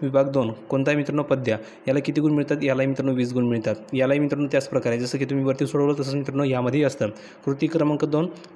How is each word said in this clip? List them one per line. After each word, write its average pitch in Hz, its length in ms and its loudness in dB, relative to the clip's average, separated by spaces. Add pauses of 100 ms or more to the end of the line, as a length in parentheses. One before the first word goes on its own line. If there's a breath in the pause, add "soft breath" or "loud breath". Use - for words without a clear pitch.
विभाग 139 220 2
दोन 135 280 0
कोणता 135 400 0
आहे 147 60 2
मित्रांनो? 143 260 0
पद्य. 127 320 0 (320 loud breath)
याला 135 120 2
किती 147 220 0
गुण 151 120 4
मिळतात? 147 300 0
यालाही 135 240 2
मित्रांनो 135 260 0
वीस 123 200 0
गुण 123 140 2
मिळतात. 117 280 0 (180)
यालाही 135 260 2
मित्रांनो 143 320 0
त्याच 139 180 0
प्रकारे, 120 300 0
जसं 123 180 -4
की 135 80 0
तुम्ही 135 200 -2
वरती 135 220 0
सोडवलं 143 320 2
तसंच 135 160 -4
मित्रांनो 139 280 -2
यामध्येही 127 400 2
असतं. 123 240 0 (380 loud breath)
कृती 139 220 0
क्रमांक 151 380 2
दोन 151 220 0 (280 loud breath)